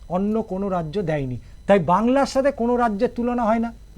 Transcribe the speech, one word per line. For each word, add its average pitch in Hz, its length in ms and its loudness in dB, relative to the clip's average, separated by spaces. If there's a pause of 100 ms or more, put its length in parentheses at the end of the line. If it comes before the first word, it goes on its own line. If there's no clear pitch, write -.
অন্য 202 340 -2
কোনো 196 260 -4
রাজ্য 175 340 -2
দেয়নি। 143 360 -2 (280)
তাই 202 120 6
বাংলার 220 480 2
সাথে 269 240 2
কোনো 247 260 0
রাজ্যের 240 340 0
তুলনা 240 340 -2
হয় 220 140 2
না। 233 140 -2 (260)